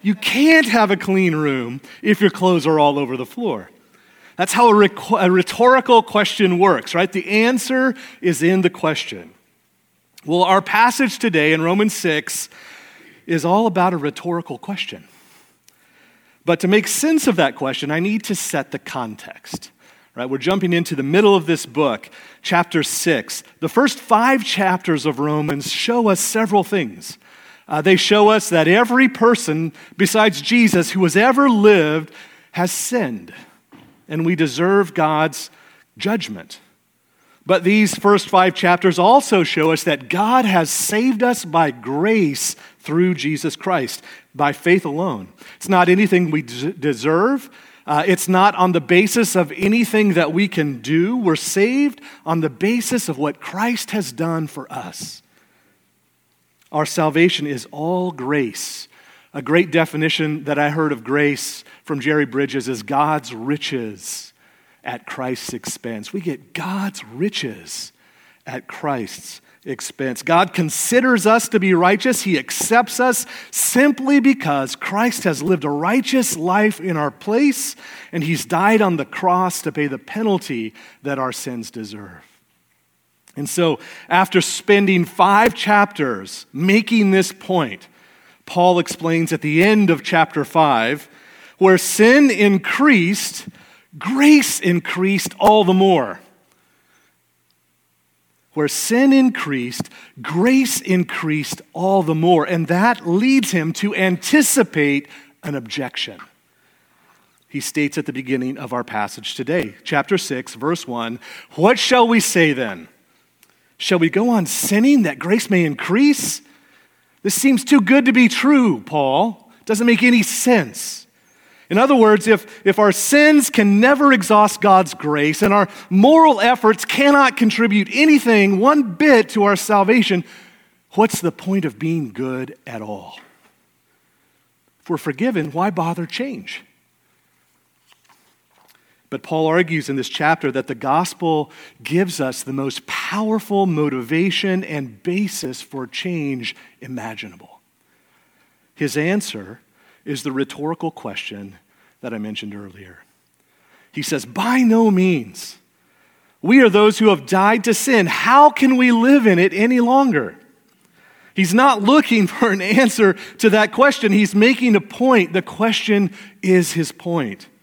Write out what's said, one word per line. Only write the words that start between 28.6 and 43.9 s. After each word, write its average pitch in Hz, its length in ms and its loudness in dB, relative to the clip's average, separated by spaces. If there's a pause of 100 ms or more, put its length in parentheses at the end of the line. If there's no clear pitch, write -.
every 240 400 4
person 165 640 0 (260)
besides 202 440 2
Jesus 214 500 2
who 190 120 -2
has 170 120 0
ever 254 320 4
lived 190 640 2 (420)
has 175 180 -2
sinned, 127 600 -6 (760)
and 156 180 -4
we 175 100 0
deserve 160 600 0
God's 156 560 -2 (440)
judgment. 170 640 -8 (880)
But 180 180 2
these 202 340 2
first 202 320 2
five 185 240 4
chapters 180 460 0
also 208 440 4
show 160 280 0
us 160 140 -2
that 139 240 -4
God 220 360 0
has 180 240 0
saved 226 540 -2
us 247 200 -2
by 160 280 0
grace 143 840 -2 (220)
through 175 380 -2
Jesus 147 400 -6
Christ, 156 480 -6 (320)